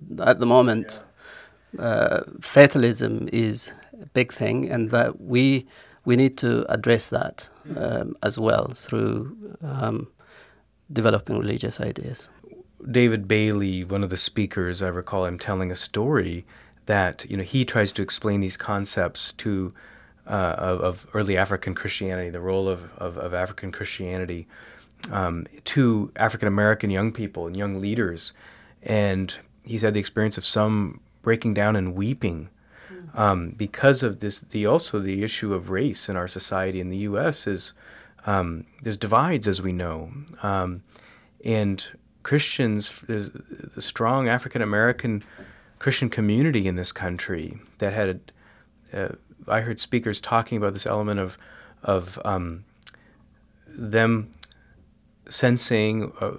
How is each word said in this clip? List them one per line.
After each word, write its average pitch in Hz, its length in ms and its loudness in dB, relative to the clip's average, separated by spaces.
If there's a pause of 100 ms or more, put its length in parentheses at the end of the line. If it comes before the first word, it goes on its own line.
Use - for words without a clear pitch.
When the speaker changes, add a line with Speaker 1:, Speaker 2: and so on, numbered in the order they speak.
(240)
Speaker 1:
at 127 160 6
the 120 60 2
moment, 117 560 6 (720)
Speaker 2:
Yeah. - 80 -12
Speaker 1:
uh, - 420 2 (180)
fatalism 117 920 6
is 110 400 0 (300)
a - 40 -16
big 127 280 0
thing, 117 360 -2
and 117 220 0
that 117 300 2
we, 127 460 4 (380)
we 120 100 6
need 131 220 6
to 117 340 2
address 117 380 2
that, - 400 -4 (180)
Speaker 2:
Hmm. - 100 -8
Speaker 1:
um, - 460 -4
as 110 160 0
well 110 340 2
through, 113 600 -2 (260)
um, 117 460 -4 (840)
developing 107 480 2
religious 110 400 -4
ideas. - 500 -8 (600)
Speaker 2:
David 113 380 4
Bailey, 101 560 2
one 98 200 -2
of 92 60 -2
the 92 80 -2
speakers, 95 640 -2
I 95 60 0
recall 90 380 -2
him 87 120 -4
telling 92 340 -4
a 90 40 -8
story 104 720 -2 (420)
that, 95 420 0
you 101 80 -4
know, 92 60 -4
he 127 200 0
tries 107 300 2
to - 80 -4
explain 101 400 0
these 95 160 -4
concepts 101 760 -2
to, 95 400 -4 (540)
uh, 95 300 0
of, 92 240 0
of 90 320 -2
early 98 240 2
African 95 380 0
Christianity, 92 560 -4
the 87 100 -8
role 95 260 0
of, 90 300 -4
of, 87 200 -8
of 90 160 -6
African 92 380 -4
Christianity, 90 760 -8 (640)
um, 85 340 -2 (180)
to 117 520 2
African 110 320 0
American 104 420 4
young 98 220 0
people 98 360 -8
and 87 80 -8
young 98 240 -4
leaders. 98 540 -2 (480)
And 101 560 0 (260)
he's 113 200 -2
had 107 100 4
the 104 60 2
experience 107 400 0
of - 60 -6
some 107 540 2 (220)
breaking 113 320 2
down 104 220 2
and 92 180 0
weeping, 92 560 -4 (420)
Speaker 1:
Mm. 165 280 -12
Speaker 2:
um, 92 320 2
because 127 500 2
of 110 180 -2
this, 104 200 -6
the, 104 260 -4
also 120 340 2
the 98 240 -2
issue 110 300 -2
of 90 160 -4
race 104 400 -2
in 98 60 -4
our 90 120 -2
society 95 520 -4
in 90 100 -6
the 95 80 -6
U 101 220 -2
S 156 280 -2
is, 95 260 -6 (520)
um, 85 400 -2 (160)
there's 110 160 -6
divides, 117 500 2
as 92 140 0
we 92 100 -2
know. 85 400 -6 (300)
Um, 95 400 -2 (640)
and 104 400 0 (380)
Christians, 113 680 0 (160)
there's 107 220 -4 (460)
the - 60 -10
strong 123 460 0
African 123 340 0
American 107 640 2 (560)
Christian 127 300 0
community 110 580 2
in 90 80 0
this 90 160 -2
country 90 680 -6 (180)
that 98 160 -2
had, 98 260 0 (720)
uh, - 220 -6 (320)
I 110 140 2
heard 120 180 -6
speakers 117 420 -2
talking 117 360 0
about 101 160 0
this 98 120 -6
element 104 340 -2
of, 92 180 -6 (460)
of, 92 400 -2
um, 92 400 -4 (1040)
them 113 600 2 (1000)
sensing, 110 920 2
uh, 107 200 -4